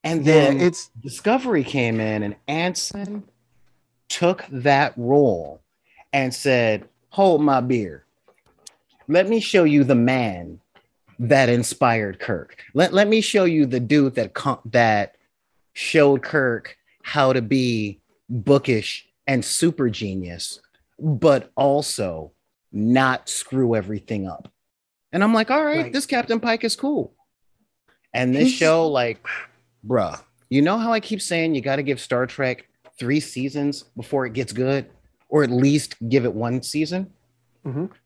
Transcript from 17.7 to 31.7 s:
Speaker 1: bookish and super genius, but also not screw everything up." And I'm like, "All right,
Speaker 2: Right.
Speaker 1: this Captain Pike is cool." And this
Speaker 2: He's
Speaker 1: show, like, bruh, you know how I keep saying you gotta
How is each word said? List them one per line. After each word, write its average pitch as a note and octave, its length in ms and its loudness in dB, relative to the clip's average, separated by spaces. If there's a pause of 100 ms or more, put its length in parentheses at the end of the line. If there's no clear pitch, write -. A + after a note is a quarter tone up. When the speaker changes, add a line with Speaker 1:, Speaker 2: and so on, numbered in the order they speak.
Speaker 1:
bookish A#2+ 800 0 (200)
and C3 180 0
super D#3+ 440 -2
genius, F#2+ 720 -10 (400)
but C#3+ 560 2
also A2+ 760 -2 (400)
not B2+ 560 0
screw B2 480 -2
everything G2+ 520 -6
up." - 200 -14 (640)
And G3 120 0
I'm A3 100 4
like, A3 180 0
"All D4+ 140 2
right, D#4 200 -2
Speaker 2:
Right. - 80 -12
Speaker 1:
this C#4 120 -4
Captain A#3 340 -2
Pike A#3 240 -2
is A3 120 -2
cool." C4+ 380 -4 (1000)
And B2+ 220 0
this A#3+ 140 4
Speaker 2:
He's B3+ 40 0
Speaker 1:
show, E3 340 2
like, B2 380 -2 (600)
bruh, G#2+ 360 -2 (280)
you C#3 120 2
know F3+ 160 2
how A#3 160 -2
I A3 60 0
keep G#3 220 -8
saying E3 340 -2
you B2+ 60 -4
gotta C#3 220 -4